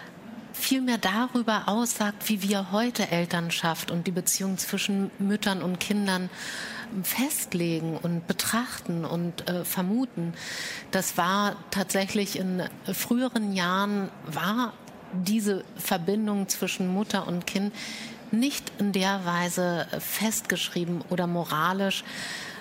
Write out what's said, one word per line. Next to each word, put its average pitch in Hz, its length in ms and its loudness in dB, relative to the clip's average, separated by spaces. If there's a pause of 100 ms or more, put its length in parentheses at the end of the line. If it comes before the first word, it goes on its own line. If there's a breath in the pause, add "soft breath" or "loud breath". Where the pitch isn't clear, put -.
(540 loud breath)
viel - 280 2
mehr 247 180 2
darüber 214 680 2
aussagt, 208 600 2
wie 208 140 2
wir 196 280 0
heute 220 400 2
Elternschaft 170 800 2
und 170 160 0
die 190 60 0
Beziehung 185 440 0
zwischen 196 600 0
Müttern 202 440 2
und 180 180 0
Kindern 190 500 2 (720 loud breath)
festlegen 170 960 0
und 170 320 0
betrachten - 760 0
und, 170 440 -2
äh, 170 160 0
vermuten. 185 680 0 (600 loud breath)
Das 185 260 0
war 196 380 4 (160)
tatsächlich 196 680 0
in 185 240 0 (300)
früheren 240 600 0
Jahren, 196 580 2 (160)
war 196 480 0 (380)
diese 196 520 2 (120)
Verbindung 202 720 2
zwischen - 440 0
Mutter 196 340 2
und 175 220 -2
Kind 202 260 0 (560 loud breath)
nicht 247 480 2
in 202 140 2
der 190 320 2
Weise 175 640 2 (100)
festgeschrieben 180 1120 0
oder 180 160 2
moralisch 175 800 0 (560 loud breath)